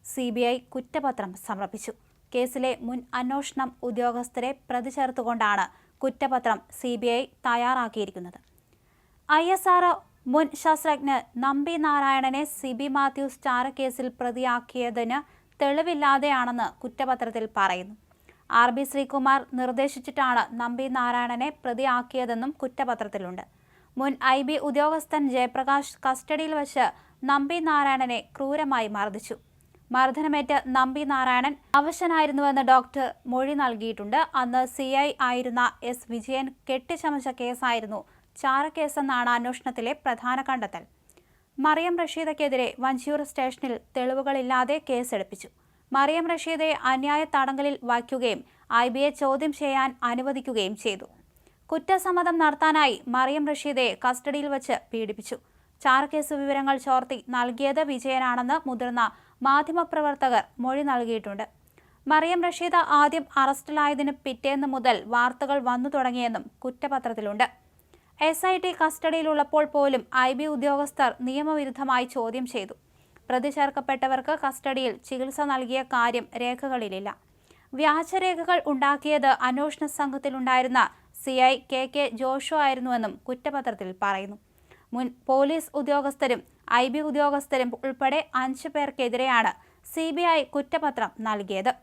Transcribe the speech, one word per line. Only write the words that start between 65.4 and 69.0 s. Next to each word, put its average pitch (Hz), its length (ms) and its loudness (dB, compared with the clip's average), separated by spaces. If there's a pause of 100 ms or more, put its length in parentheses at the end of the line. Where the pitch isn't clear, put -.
വന്നു 247 260 0
തുടങ്ങിയെന്നും 247 500 0 (200)
കുറ്റപത്രത്തിലുണ്ട്. 247 840 -2 (800)
എസ് 320 240 -2
ഐ - 20 4 (100)
ടി 359 80 0 (100)
കസ്റ്റഡിയിലുള്ളപ്പോൾ 311 800 2 (100)